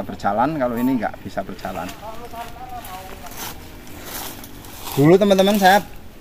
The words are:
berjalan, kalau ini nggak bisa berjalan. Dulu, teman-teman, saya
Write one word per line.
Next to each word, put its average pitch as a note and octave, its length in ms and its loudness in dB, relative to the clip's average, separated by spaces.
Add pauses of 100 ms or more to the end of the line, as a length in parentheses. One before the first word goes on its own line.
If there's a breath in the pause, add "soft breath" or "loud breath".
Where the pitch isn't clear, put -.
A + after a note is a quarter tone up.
berjalan, G#2+ 500 0
kalau B2 220 -2
ini B2+ 160 2
nggak - 320 -4
bisa - 160 -6
berjalan. F#2 480 -8 (3000)
Dulu, D#3+ 240 8
teman-teman, G3+ 400 6
saya F#3+ 240 8 (380)